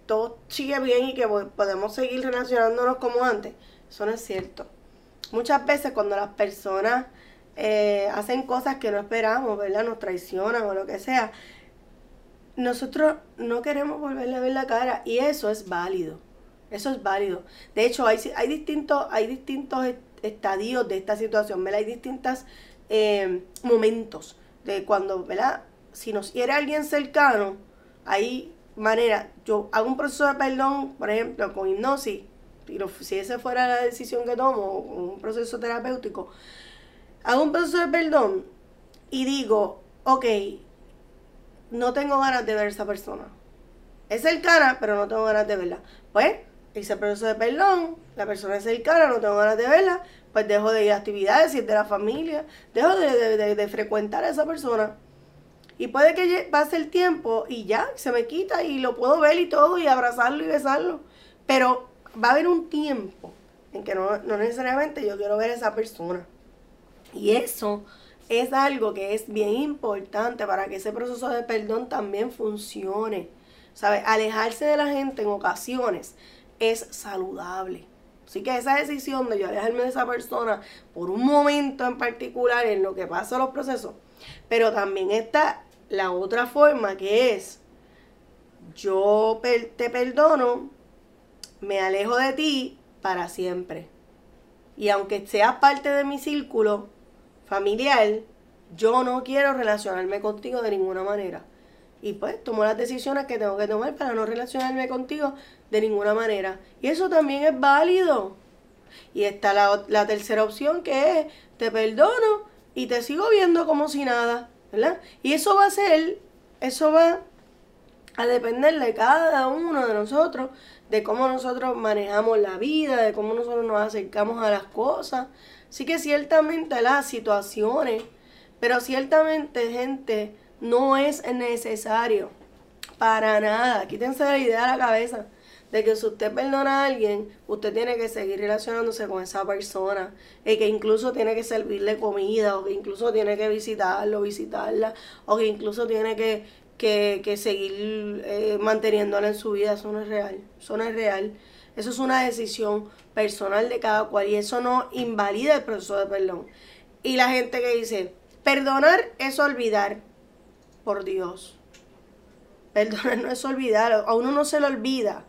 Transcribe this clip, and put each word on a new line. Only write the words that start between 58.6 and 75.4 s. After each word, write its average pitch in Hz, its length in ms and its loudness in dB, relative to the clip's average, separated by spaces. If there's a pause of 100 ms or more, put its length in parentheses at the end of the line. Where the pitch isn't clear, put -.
y 294 160 -4
lo 247 180 -2
puedo 262 220 4
ver 311 220 6
y 349 80 0
todo, 302 300 4
y 320 100 2
abrazarlo 254 560 2
y - 20 -4
besarlo. 294 540 -2 (460)
Pero 254 420 2 (340)
va 240 60 4
a 254 40 6
haber 320 140 4
un 349 220 2
tiempo 277 640 -4 (400)
en 208 100 -10
que 202 120 -6
no, 196 240 0
no 208 180 -4
necesariamente 254 680 -2
yo 202 120 -2
quiero 208 220 -2
ver 226 120 0
a 240 40 -4
esa 214 200 -2
persona. 180 520 -6 (880)
Y 208 180 0
eso 214 500 -2 (460)
es 247 240 0
algo 269 420 0
que 196 200 -4
es 214 180 -8
bien 208 220 0
importante 233 920 -4
para 196 200 -2
que 190 100 -10
ese 208 160 -6
proceso 240 380 -6
de 240 120 -4
perdón 220 460 -4
también 208 420 -4
funcione. 208 1000 -6 (440)
¿Sabe? 208 320 2
Alejarse 220 600 0
de 302 100 4
la 294 100 2
gente 277 360 -4
en 208 60 -2
ocasiones 208 880 -4 (460)